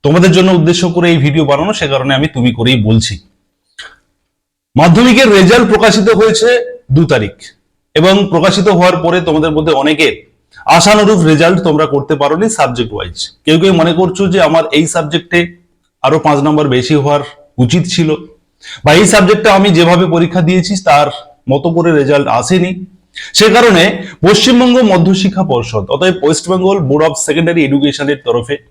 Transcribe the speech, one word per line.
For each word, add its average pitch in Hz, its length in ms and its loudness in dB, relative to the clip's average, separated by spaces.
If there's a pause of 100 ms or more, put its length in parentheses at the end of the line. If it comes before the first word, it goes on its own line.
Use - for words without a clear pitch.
তোমাদের 175 300 2
জন্য 185 200 2
উদ্দেশ্য 170 360 0
করে 170 220 0
এই 165 60 2
ভিডিও 147 280 0
বানানো, 143 280 -2
সে 156 160 -6
কারণে 135 260 -2
আমি 139 120 -2
তুমি 123 260 -2
করেই 117 300 -2
বলছি। 110 360 -2 (1600)
মাধ্যমিকের 220 560 4
রেজাল্ট 196 360 4
প্রকাশিত 214 400 2
হয়েছে 220 680 0 (140)
দু 156 120 2
তারিখ 113 300 -2 (600)
এবং 190 360 2
প্রকাশিত 190 380 0
হওয়ার 180 280 2
পরে 175 240 -2
তোমাদের 156 300 -2
মধ্যে 156 220 -2
অনেকে 143 520 -2 (420)
আশানুরূপ 196 580 2
রেজাল্ট 165 360 2
তোমরা 156 260 0
করতে 143 280 -4
পারোনি 156 360 -2
সাবজেক্ট 120 420 -4
ওয়াইজ। 98 380 -12 (140)
কেউ 156 160 2
কেউ 190 120 2
মনে 165 200 0
করছো 185 360 -2
যে 180 120 0
আমার 160 320 2
এই 156 140 0
সাবজেক্টে 170 680 -4 (460)
আরো 147 160 0
পাঁচ 143 200 0
নাম্বার 151 300 0
বেশি 127 260 -2
হওয়ার 143 260 0 (380)
উচিত 160 280 0
ছিল 156 280 -2 (720)
বা 147 100 2
এই 190 120 4
সাবজেক্টে 208 440 2
আমি 196 200 2
যেভাবে 175 360 2
পরীক্ষা 170 340 -2
দিয়েছি 180 440 -2
তার 147 220 2 (440)
মতো 170 200 -2
করে 165 220 0
রেজাল্ট 143 360 0
আসেনি। 180 560 -2 (480)
সে 214 180 2
কারণে 214 520 2 (260)
পশ্চিমবঙ্গ 240 500 2
মধ্যশিক্ষা 190 680 0
পর্ষদ, 117 440 -4
অতএব 165 340 -2
ওয়েস্ট 156 280 -2
বেঙ্গল 190 280 0
বোর্ড 147 260 0
অফ 156 120 0
সেকেন্ডারি 165 480 -2
এডুকেশনের 139 600 -2
তরফে 120 320 -4 (140)